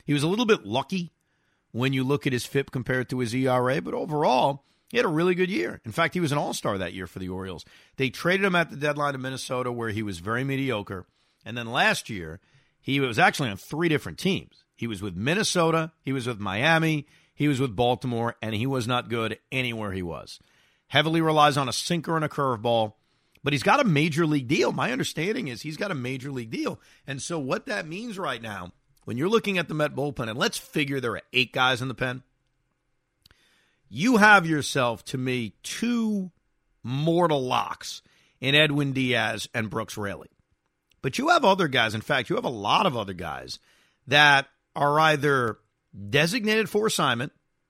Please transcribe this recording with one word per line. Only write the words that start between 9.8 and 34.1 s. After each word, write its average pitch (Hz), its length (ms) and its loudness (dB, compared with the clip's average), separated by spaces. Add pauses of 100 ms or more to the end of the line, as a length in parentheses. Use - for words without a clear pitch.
he 110 140 -4
was 98 160 -6
very 113 240 -2
mediocre. 123 640 -4 (360)
And 117 140 -10
then 117 140 -8
last 175 400 0
year, 85 280 -10 (400)
he 139 200 0
was 123 180 0
actually 165 320 2
on 98 80 -8
three 165 320 -4
different 123 300 -2
teams. - 460 -4 (100)
He 113 100 -8
was 107 160 -6
with 95 140 -6
Minnesota, 165 800 0 (100)
he 135 100 -4
was 123 140 -4
with 117 120 -6
Miami, 147 680 2 (260)
he 147 140 0
was 139 120 2
with 127 160 0
Baltimore, 120 640 0
and 110 140 -6
he 110 140 -2
was 131 200 -2
not 120 220 -2
good 113 300 -4 (120)
anywhere 117 420 -4
he 92 100 -4
was. 73 340 -10 (520)
Heavily 160 320 2
relies 151 360 6
on 139 100 0
a 113 60 -4
sinker 170 420 -2
and 156 80 0
a 147 60 -2
curveball, 117 640 0 (500)
but 139 80 0
he's 143 120 0
got 220 160 6
a 294 40 4
major 160 440 4
league 143 200 0
deal. 185 240 2
My 143 200 -2
understanding 180 560 -4
is 120 160 -10
he's 151 120 -10
got 202 140 -6
a 185 60 -4
major 131 340 -6
league 120 220 -8
deal. 247 280 -6 (280)
And 139 120 -8
so 165 200 -6
what 143 260 -4
that 202 220 -6
means 196 320 -10
right 131 240 -4
now, 95 300 -10 (320)
when 113 120 -6
you're 143 100 0
looking 208 300 2
at 170 100 -2
the - 60 -8
Met 151 220 0
bullpen, 127 340 -4
and 110 80 -6
let's 185 220 -2
figure 139 400 -2
there 120 160 -2
are 87 60 -8 (120)
eight 123 180 2
guys 127 300 2
in 131 60 -6
the 127 80 -6
pen, 127 260 -6 (1700)
you 202 280 2